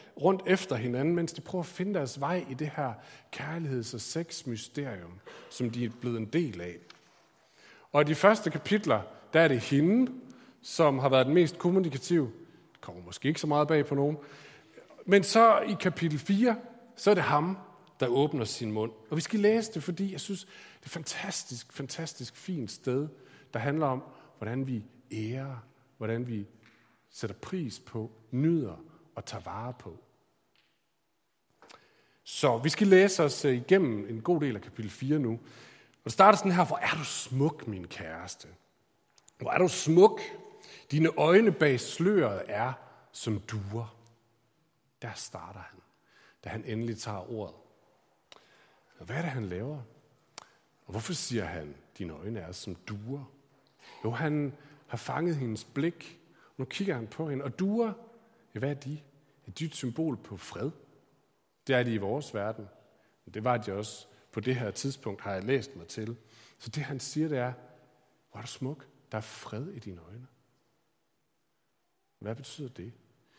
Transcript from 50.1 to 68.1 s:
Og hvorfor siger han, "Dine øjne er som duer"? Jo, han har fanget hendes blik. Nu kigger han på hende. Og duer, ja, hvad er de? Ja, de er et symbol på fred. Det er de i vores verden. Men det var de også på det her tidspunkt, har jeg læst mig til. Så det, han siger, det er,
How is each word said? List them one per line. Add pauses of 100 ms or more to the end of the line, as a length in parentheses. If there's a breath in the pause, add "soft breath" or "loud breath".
Og
hvorfor
siger
han, (220)
"Dine
øjne
er
som
duer"? (720 loud breath)
Jo,
han (340 loud breath)
har
fanget
hendes
blik. (380 soft breath)
Nu
kigger
han
på
hende.
Og
duer, (600 soft breath)
ja,
hvad
er
de? (460 soft breath)
Ja,
de
er
et
symbol
på
fred. (960)
Det
er
de
i
vores
verden. (580 soft breath)
Men
det
var
de
også (240 soft breath)
på
det
her
tidspunkt,
har
jeg
læst
mig
til. (420 soft breath)
Så
det,
han
siger,
det
er, (800)